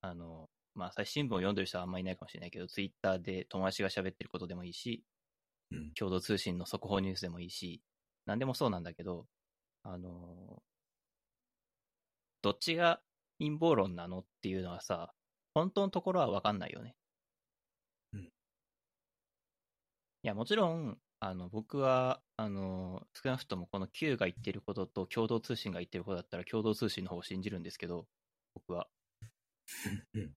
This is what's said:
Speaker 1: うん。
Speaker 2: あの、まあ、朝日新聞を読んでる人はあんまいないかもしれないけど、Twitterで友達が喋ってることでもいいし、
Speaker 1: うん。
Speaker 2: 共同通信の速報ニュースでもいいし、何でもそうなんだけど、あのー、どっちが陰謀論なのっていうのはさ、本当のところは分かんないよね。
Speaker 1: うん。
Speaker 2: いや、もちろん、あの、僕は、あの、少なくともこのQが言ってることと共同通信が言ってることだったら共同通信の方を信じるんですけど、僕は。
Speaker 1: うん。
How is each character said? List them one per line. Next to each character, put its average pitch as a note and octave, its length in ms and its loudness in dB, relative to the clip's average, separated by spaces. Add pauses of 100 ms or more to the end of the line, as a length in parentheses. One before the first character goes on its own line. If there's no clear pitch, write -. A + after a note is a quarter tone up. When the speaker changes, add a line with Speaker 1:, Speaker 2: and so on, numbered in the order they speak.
Speaker 1:
う G2 40 -8
ん。 F#2 40 -4
Speaker 2:
あ F2 40 -8
の、 E2 360 -14 (240)
ま F#2 120 -6
あ、 - 20 -4
朝 G2+ 160 -2
日 - 80 -6
新 D3 160 0
聞 A2 60 2
を - 40 4
読 F#2+ 140 4
ん - 20 4
で G2 80 4
る F#2+ 40 2
人 - 120 -4
は F2+ 60 -2
あ - 20 -4
ん F#2 40 -4
ま F#2 80 -2
い F#2 60 -2
な F#2 80 -2
い F#2 40 -4
か - 80 -12
も - 40 -18
し - 60 -18
れ - 60 -10
な F2 80 -10
い - 20 -10
け - 80 -12
ど、 F2+ 100 -6
Twitter G2 500 0
で F#2 260 -4
友 F#2+ 200 -2
達 F#2+ 180 2
が G2 80 4
喋 F#2+ 200 0
っ - 20 -14
て - 120 -10
る - 60 -14
こ F2+ 80 -4
と F2+ 80 -4
で E2+ 80 -6
も F2+ 100 -8
い F2 60 -8
い - 20 -10
し、 A#2 320 -4 (680)
Speaker 1:
う - 60 -6
ん。 D2+ 180 -8
Speaker 2:
共 G2 160 0
同 F#2 100 4
通 G2+ 180 2
信 F2+ 200 0
の F2 80 -4
速 - 220 -4
報 G2 120 4
ニ F#2+ 100 0
ュ - 20 -2
ー F#2 40 -4
ス - 40 -4
で F#2 80 -4
も F2 120 -8
い F2+ 60 -8
い F2 40 -10
し、 - 320 -8 (440)
何 G#2+ 120 0
で B2+ 60 2
も C3+ 100 0
そ C#3 140 2
う - 20 4
な F#2 80 0
ん E2+ 40 -4
だ E2+ 120 -8
け - 80 -12
ど、 F2 240 -4 (560)
あ F#2 160 -8
の F2+ 100 -10
ー、 F2 520 -16 (1800)
ど G2+ 80 6
っ - 80 0
ち E3 180 0
が E3+ 240 6 (380)
陰 D3+ 180 0
謀 D#3+ 180 8
論 F#2+ 220 4
な F2 120 -6
の F#2 120 -4
っ F2+ 40 -14 (180)
て G#2 60 -2
い F#2+ 100 0
う F#2 40 0
の F2+ 80 -4
は F2 100 -8
さ、 E2+ 320 -2 (420)
本 F3 160 6
当 G3+ 120 4
の G3 80 4
と F#3+ 120 0
こ F#3+ 100 2
ろ F3+ 80 6
は B2+ 100 6
分 G2 100 4
か G#2 120 4
ん G2+ 60 0
な F2 100 -4
い - 40 -8
よ - 100 -10
ね。 - 140 -14 (1160)
Speaker 1:
う G2+ 60 -10
ん。 - 20 -10
Speaker 2:
い F2 100 -16 (1900)
や、 G#2+ 120 0
も A2 100 -2
ち G3+ 120 0
ろ G3+ 120 6
ん、 E3 300 -2 (220)
あ F#2+ 140 -2
の、 F2+ 140 -6
僕 A2 300 -4
は、 C3 420 6 (160)
あ A2 120 0
の、 F#2+ 680 -4
少 - 160 -2
な B2+ 80 0
く - 60 -8
と G2+ 120 -4
も F2 100 -6
こ G2+ 120 -4
の F#2+ 100 -2
Q D3 280 0
が G2+ 100 4
言 F2 120 -2
っ - 20 -12
て G2 120 -2
る F#2+ 80 -4
こ G2+ 140 -4
と F#2+ 120 0
と F#2+ 200 -2
共 A2+ 200 2
同 A2+ 140 4
通 A#2+ 160 -2
信 G2+ 160 -4
が F2 80 -4
言 F2+ 60 -4
っ - 40 -20
て F#2+ 80 -4
る F2 60 -4
こ G2+ 60 -4
と F#2 60 0
だ F2 60 -4
っ - 60 -14
た - 80 -6
ら F2 80 -4
共 A2 180 0
同 G#2+ 120 4
通 G#2+ 140 0
信 F#2+ 160 -2
の F2+ 60 -6
方 F2+ 60 -4
を F2 60 -6
信 F#2+ 200 -6
じ G2+ 80 -2
る F#2+ 80 -4
ん E2+ 40 -6
で F2 80 -8
す - 80 -14
け - 80 -6
ど、 E2+ 200 -4 (480)
僕 - 180 -10
は。 F2 160 -4 (1300)
Speaker 1:
う A2 60 0
ん。 F#2 160 -6